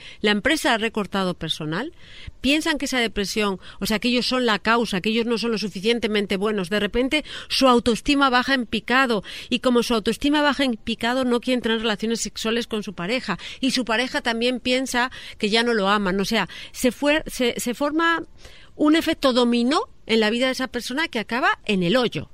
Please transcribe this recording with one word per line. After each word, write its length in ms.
la 100
empresa 440
ha 40
recortado 560
personal, 580
piensan 380
que 80
esa 140
depresión, 580
o 60
sea, 120
que 100
ellos 180
son 200
la 140
causa, 400
que 100
ellos 160
no 120
son 120
lo 80
suficientemente 760
buenos, 340
de 100
repente 440
su 200
autoestima 640
baja 240
en 120
picado 580
y 80
como 240
su 120
autoestima 460
baja 240
en 120
picado 480
no 160
quieren 220
tener 180
relaciones 400
sexuales 480
con 160
su 100
pareja 440
y 120
su 120
pareja 380
también 380
piensa 500
que 120
ya 140
no 100
lo 140
aman, 320
o 40
sea, 240
se 200
fue, 340
se, 320
se 160
forma 480
un 200
efecto 360
dominó 500
en 140
la 100
vida 160
de 60
esa 160
persona 400
que 100
acaba 460
en 180
el 140
hoyo. 380